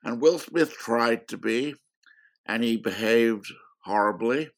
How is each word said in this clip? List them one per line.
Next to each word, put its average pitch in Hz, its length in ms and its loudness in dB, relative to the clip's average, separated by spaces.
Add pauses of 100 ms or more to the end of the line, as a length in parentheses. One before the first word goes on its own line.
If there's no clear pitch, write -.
And 117 180 -6
Will 160 180 4
Smith 156 380 0
tried 117 500 0
to - 100 -12
be, 120 380 -4 (720)
and 113 180 -4
he 113 140 0
behaved 110 720 0 (320)
horribly. 107 760 0